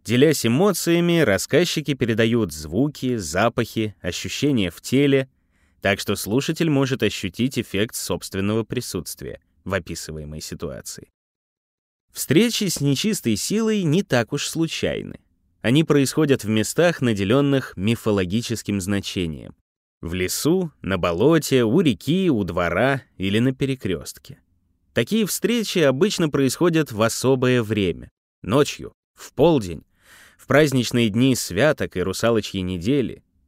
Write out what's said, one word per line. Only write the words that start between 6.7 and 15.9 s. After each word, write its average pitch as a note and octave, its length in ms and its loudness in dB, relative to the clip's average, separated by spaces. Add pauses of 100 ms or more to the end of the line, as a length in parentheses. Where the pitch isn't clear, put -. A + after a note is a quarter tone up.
ощутить A2+ 560 -2
эффект G#2+ 360 -4
собственного G2 680 -4
присутствия - 800 -8 (220)
в F2+ 100 -6
описываемой D#2 680 -8
ситуации. - 680 -12 (1000)
Встречи G#3+ 560 2
с - 140 -4
нечистой C#3 540 0
силой G#3+ 480 0
не E3+ 200 2
так A#2+ 300 -2
уж C#3+ 140 -4
случайны. B1 720 -4 (420)
Они C3+ 220 4
происходят C#3+ 600 2